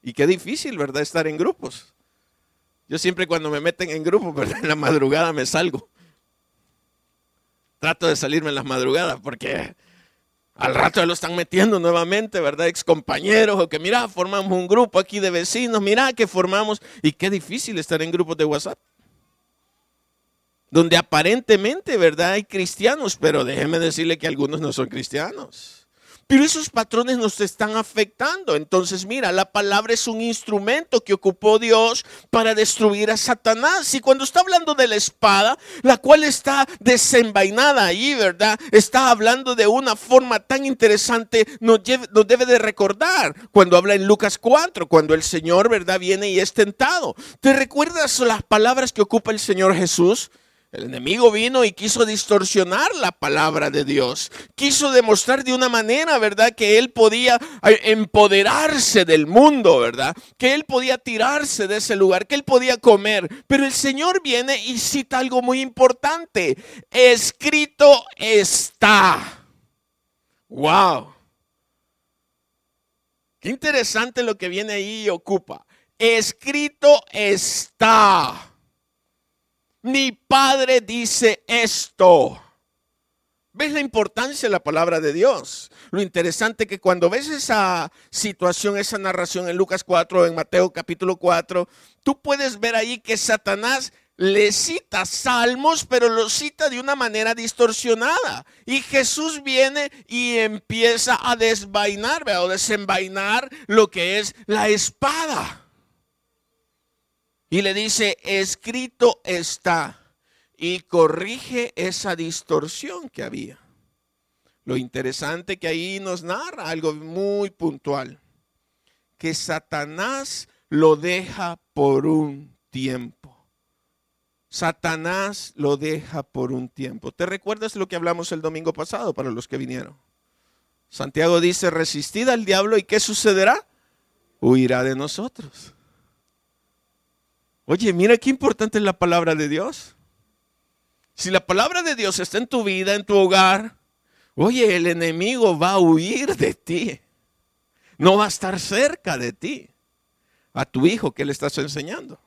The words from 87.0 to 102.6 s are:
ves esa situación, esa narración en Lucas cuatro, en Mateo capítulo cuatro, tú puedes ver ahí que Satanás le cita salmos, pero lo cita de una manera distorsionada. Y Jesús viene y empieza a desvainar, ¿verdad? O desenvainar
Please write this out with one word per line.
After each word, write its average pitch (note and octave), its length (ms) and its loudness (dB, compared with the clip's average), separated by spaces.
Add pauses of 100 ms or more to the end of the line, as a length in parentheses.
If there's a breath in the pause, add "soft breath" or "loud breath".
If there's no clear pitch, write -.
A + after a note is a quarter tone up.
ves C4+ 220 -2
esa G3+ 600 -2 (180 soft breath)
situación, G3+ 720 -4
esa G3+ 180 -6
narración F3+ 500 -4
en F3 100 -4
Lucas F#3 260 -2
cuatro, F3 420 2
en E3 80 -2
Mateo F3+ 400 0
capítulo F3 440 -6
cuatro, F3 520 -2 (320 soft breath)
tú C#4 180 -2
puedes C#4 400 -4
ver A3+ 160 -2
ahí A#3 220 -2
que A3 180 -6
Satanás A3 800 -4 (240)
le G3+ 340 2
cita G#3 540 -6
salmos, B3+ 800 -2
pero A#3+ 240 2
lo A3+ 220 -2
cita D4 380 -4
de B3 100 -8
una C#4 160 -4
manera A3+ 400 -4
distorsionada. A#3 1080 -2 (220 soft breath)
Y C4 160 -4
Jesús D4 640 -4
viene C4+ 480 0 (160 loud breath)
y A#3+ 300 -4
empieza A3+ 840 -2
a A#3+ 140 -2
desvainar, G#3 920 -4
¿verdad? F#3 200 -2
O - 20 -4
desenvainar G3 1040 -4 (160 loud breath)